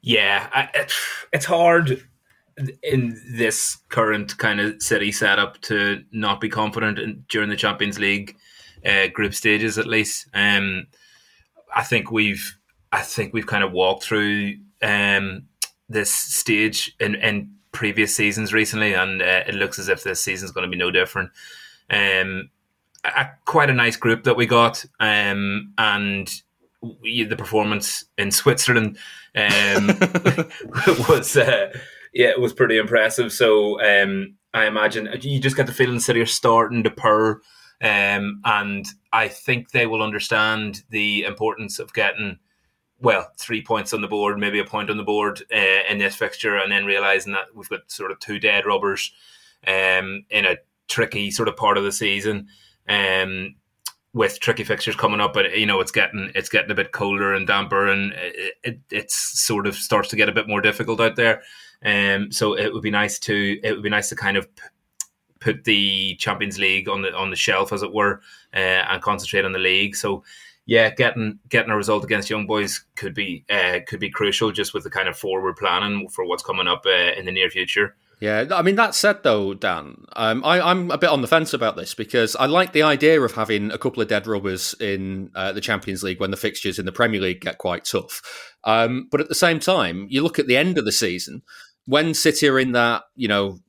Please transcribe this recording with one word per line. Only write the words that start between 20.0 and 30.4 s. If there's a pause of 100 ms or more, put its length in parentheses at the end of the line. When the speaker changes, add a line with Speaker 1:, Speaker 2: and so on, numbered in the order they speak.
Speaker 1:
this
season's
gonna
be
no
different. (580)
Um, (540)
a, (160)
quite
a
nice
group
that
we
got, (140)
um,
and (500)
we,
the
performance (120)
in
Switzerland, (380)
um,
<laughs> (1120)